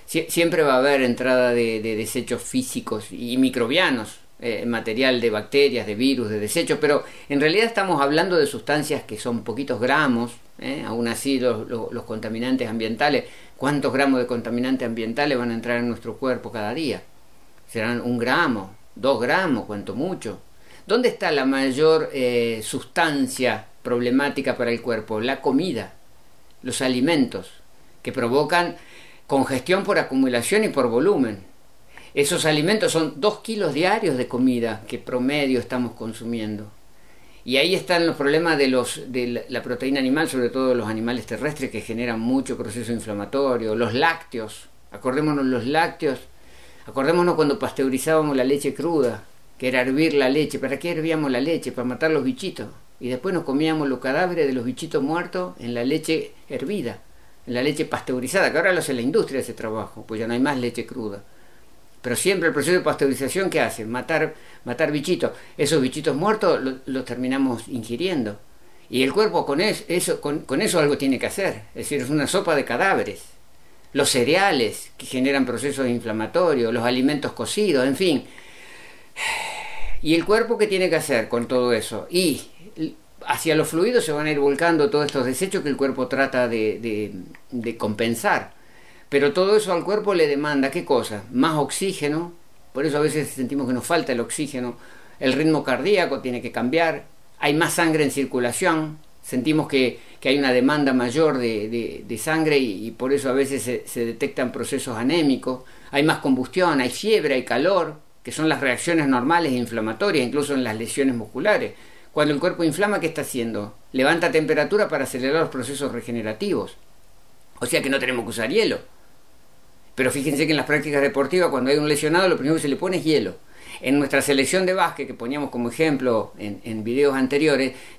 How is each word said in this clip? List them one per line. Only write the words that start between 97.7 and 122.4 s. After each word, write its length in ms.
sangre 280
en 80
circulación, 880
sentimos 460
que, 320
que 120
hay 80
una 120
demanda 420
mayor 460
de, 300
de, 360
de 140
sangre 400
y, 260
y 60
por 220
eso 180
a 20
veces 300
se, 240
se 180
detectan 460
procesos 480
anémicos, 640
hay 100
más 160
combustión, 640
hay 100
fiebre, 440
hay 100
calor, 500
que 80
son 160
las 120
reacciones 460
normales 460
e 40
inflamatorias, 680
incluso 260
en 120
las 120
lesiones 380
musculares. 600
Cuando 240
el 60
cuerpo 240
inflama, 340
¿qué 80
está 140
haciendo? 560
Levanta 400
temperatura 560
para 160
acelerar 380
los 80
procesos 420
regenerativos. 840
O 60
sea 140
que 80
no 120
tenemos 240
que 60
usar 200
hielo. 300
Pero 160
fíjense 340
que 80
en 60
las 80
prácticas 340
deportivas, 480
cuando 220
hay 80
un 100
lesionado, 400
lo 80
primero 200